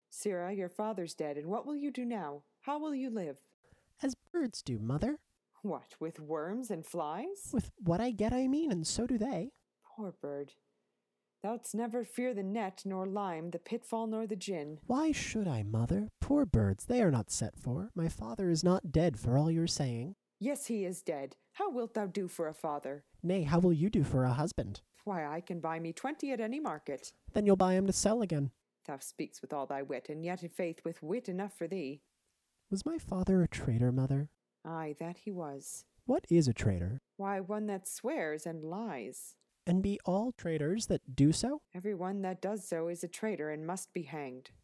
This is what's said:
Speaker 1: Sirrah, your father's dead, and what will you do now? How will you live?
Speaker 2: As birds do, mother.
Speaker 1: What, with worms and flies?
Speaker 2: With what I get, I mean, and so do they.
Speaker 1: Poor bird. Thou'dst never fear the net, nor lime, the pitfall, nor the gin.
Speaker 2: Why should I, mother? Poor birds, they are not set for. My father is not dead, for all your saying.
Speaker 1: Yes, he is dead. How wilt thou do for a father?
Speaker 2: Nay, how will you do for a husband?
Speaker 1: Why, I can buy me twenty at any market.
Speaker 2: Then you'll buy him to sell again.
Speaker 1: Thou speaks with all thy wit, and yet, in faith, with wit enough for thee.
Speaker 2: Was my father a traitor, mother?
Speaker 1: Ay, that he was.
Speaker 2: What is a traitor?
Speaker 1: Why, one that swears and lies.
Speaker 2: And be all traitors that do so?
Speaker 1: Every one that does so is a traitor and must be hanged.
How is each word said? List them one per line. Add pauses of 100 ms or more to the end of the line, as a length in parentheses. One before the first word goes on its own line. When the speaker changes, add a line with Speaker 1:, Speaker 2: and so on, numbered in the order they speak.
Speaker 1:
Sirrah,
your
father's
dead,
and
what
will
you
do
now? (200)
How
will
you
live? (640)
Speaker 2:
As (160)
birds
do,
mother. (420)
Speaker 1:
What,
with
worms
and
flies?
Speaker 2:
With
what
I
get,
I
mean,
and
so
do
they. (440)
Speaker 1:
Poor
bird. (880)
Thou'dst
never
fear
the
net,
nor
lime,
the
pitfall,
nor
the
gin.
Speaker 2:
Why
should
I,
mother? (100)
Poor
birds,
they
are
not
set
for.
My
father
is
not
dead,
for
all
your
saying. (240)
Speaker 1:
Yes,
he
is
dead. (180)
How
wilt
thou
do
for
a
father? (180)
Speaker 2:
Nay,
how
will
you
do
for
a
husband? (220)
Speaker 1:
Why,
I
can
buy
me
twenty
at
any
market. (200)
Speaker 2:
Then
you'll
buy
him
to
sell
again. (360)
Speaker 1:
Thou
speaks
with
all
thy
wit,
and
yet,
in
faith,
with
wit
enough
for
thee. (680)
Speaker 2:
Was
my
father
a
traitor,
mother? (360)
Speaker 1:
Ay,
that
he
was. (200)
Speaker 2:
What
is
a
traitor? (160)
Speaker 1:
Why,
one
that
swears
and
lies. (300)
Speaker 2:
And
be
all
traitors
that
do
so? (140)
Speaker 1:
Every
one
that
does
so
is
a
traitor
and
must
be
hanged. (120)